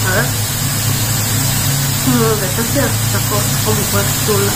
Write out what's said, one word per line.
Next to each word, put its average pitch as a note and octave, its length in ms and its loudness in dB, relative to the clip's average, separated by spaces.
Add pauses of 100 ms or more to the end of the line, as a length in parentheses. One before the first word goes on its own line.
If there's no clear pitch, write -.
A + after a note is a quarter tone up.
vabbè. F#3+ 200 0 (1800)
Mm, B3 140 4
vabbè, A3 340 2
questa A3+ 240 0
è - 20 2
la - 80 0
stessa - 300 0 (100)
cosa, - 240 0 (100)
comunque, - 380 0 (260)
nulla. G2+ 280 2